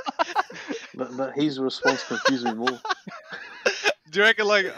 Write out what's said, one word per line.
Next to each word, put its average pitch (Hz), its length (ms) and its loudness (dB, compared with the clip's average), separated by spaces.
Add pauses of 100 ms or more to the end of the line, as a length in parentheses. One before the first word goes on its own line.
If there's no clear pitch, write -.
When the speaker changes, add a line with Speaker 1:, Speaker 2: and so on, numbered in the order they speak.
(960)
Speaker 1:
But, 123 200 -6
but 131 180 -4
his 143 240 0
response 131 460 0
confused - 420 0
me 220 80 0
more. - 140 -2
Speaker 2:
<laughs> - 1400 -4
Do 170 100 2
you 208 40 8
reckon, 220 220 6
like, 202 200 6 (120)